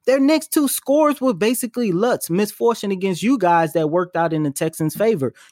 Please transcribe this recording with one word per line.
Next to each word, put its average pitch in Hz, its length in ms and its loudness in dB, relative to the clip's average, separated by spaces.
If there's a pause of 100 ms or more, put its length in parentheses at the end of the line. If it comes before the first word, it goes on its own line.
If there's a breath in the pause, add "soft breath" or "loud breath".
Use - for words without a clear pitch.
their 262 120 4
next 285 340 2
two 294 140 2
scores 294 540 2
were 254 140 2
basically 226 580 -2
Lutz, 208 360 0
misfortune 208 640 -2
against 185 320 -4
you 247 160 2
guys 170 360 2
that 160 160 0
worked 175 260 -2
out 165 160 -2
in 156 100 0
the 147 80 -2
Texans' 160 460 -4
favor. 175 360 0 (200 loud breath)